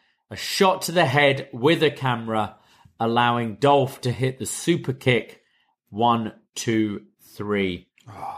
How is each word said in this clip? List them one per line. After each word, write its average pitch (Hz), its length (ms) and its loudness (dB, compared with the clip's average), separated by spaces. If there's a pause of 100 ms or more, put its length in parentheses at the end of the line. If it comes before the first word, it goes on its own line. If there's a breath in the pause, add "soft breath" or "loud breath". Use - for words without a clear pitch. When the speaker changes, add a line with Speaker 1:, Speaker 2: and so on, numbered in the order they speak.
Speaker 1:
<gasps> - 220 -20
a 101 60 -14
shot - 460 2
to 165 100 -8
the 170 120 4
head 139 480 2
with 156 300 2
a 147 80 4
camera, 113 680 -2 (420 soft breath)
allowing 120 580 0
Dolph 139 460 2
to 127 80 -2
hit 131 280 -4
the 107 80 -8
super 139 480 -2
kick. - 480 -2 (480)
One, 113 420 0 (220)
two, 110 480 -2 (340)
three. 98 520 -4 (200)
Speaker 2:
<sighs> 101 80 -18 (220 loud breath)